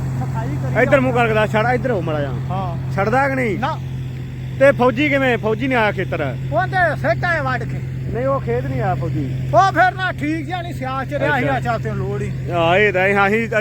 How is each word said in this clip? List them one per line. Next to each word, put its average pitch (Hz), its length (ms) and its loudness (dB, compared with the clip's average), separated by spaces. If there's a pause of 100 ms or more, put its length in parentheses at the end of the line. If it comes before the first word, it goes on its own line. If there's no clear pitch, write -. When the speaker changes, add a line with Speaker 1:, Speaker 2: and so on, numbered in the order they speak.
(200)
Speaker 1:
ਸਫਾਈ - 280 -2
ਕਰੀ - 360 0
Speaker 2:
ਇੱਧਰ 285 160 4
ਮੂੰਹ 254 160 2
Speaker 1:
ਜਾਂਦਾ। 240 120 2
Speaker 2:
ਕਰਕੇ 220 60 2
ਦੱਸ, 214 180 2
ਛੱਡ, 226 240 2
ਇੱਧਰ 254 160 0
ਹੋ 196 100 0
ਮਾੜਾ 160 180 -2
ਜਿਹਾ। 139 120 -2
Speaker 1:
ਹਾਂ। 170 640 -4
Speaker 2:
ਛੱਡਦਾ 240 360 2
ਕਿ 269 60 -2
ਨਹੀਂ? 226 240 0
Speaker 1:
ਨਾ। 285 200 -2 (800)
Speaker 2:
ਤੇ 277 120 6
ਫੌਜੀ 247 380 2
ਕਿਵੇਂ? 269 280 2
ਫੌਜੀ 220 300 -2
ਨਹੀਂ 262 100 2
ਆਇਆ 214 140 2
ਖੇਤਰ? 160 440 -2 (160)
Speaker 1:
ਉਹਦੇ 359 440 0
ਸਿੱਟਾਂ 330 480 0
ਵੱਢ 254 200 -2
ਕੇ। - 160 -6 (340)
Speaker 2:
ਨਹੀਂ, 247 140 -2
ਉਹ 269 140 0
ਖੇਤ 240 240 -2
ਨਹੀਂ 254 160 -2
ਆਇਆ 190 140 0
ਫੌਜੀ। - 580 -2
Speaker 1:
ਉਹ 370 180 6
ਫਿਰ 359 220 4
ਨਾ 370 180 -2
ਠੀਕ 302 340 -4
ਜਿਹਾ 359 160 -6
ਨਹੀਂ 339 120 -8
ਸਿਆਲ 262 320 -4
ਚ 269 80 -8
ਰਿਹਾ 277 260 0
ਸੀ, 247 40 0
Speaker 2:
ਅੱਛਾ। 269 100 0
Speaker 1:
ਆ 254 60 -2
ਚੱਲ 226 220 -2
ਤੈਨੂੰ 214 160 -4
ਲੋੜ 202 240 -4
ਹੀ। 190 300 -4
Speaker 2:
ਹਾਂ, 170 260 4
ਇਹ 208 160 4
ਤਾਂ 196 340 4
ਅਸੀਂ, 220 220 2 (120)